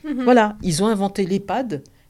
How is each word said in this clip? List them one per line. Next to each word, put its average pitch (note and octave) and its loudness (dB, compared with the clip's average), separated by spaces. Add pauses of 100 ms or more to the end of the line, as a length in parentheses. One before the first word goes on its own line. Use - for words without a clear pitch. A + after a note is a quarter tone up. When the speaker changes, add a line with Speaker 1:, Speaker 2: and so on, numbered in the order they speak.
Speaker 1:
Mhm. C4 -4
Speaker 2:
Voilà, A3 4
ils F3+ -2
ont G#3 2
inventé G3 -2
l'ehpad. G3 -4 (280)